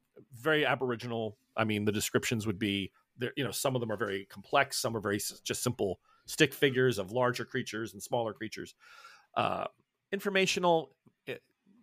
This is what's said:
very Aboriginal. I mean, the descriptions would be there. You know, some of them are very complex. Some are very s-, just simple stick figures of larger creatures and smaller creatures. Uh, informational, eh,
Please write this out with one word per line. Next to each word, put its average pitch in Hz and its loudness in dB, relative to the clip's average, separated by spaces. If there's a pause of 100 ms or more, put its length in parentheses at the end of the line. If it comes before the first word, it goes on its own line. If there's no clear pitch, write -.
(340)
very 147 2
Aboriginal. 120 -2 (180)
I 113 4
mean, 107 2
the 104 4
descriptions 107 0
would 98 -2
be 98 0 (260)
there. 120 -4
You 143 0
know, 104 -4
some 135 0
of 123 0
them 113 -4
are 104 -2
very 98 -4
complex. 135 0
Some 117 -2
are 104 -6
very 101 2
s-, - -6
just - -4
simple 101 0 (260)
stick - 2
figures 127 2
of 92 -4
larger 123 0
creatures 110 -6
and 98 -14
smaller 117 -2
creatures. - -10 (600)
Uh, 98 0 (460)
informational, 190 2 (320)
eh, 135 -6 (480)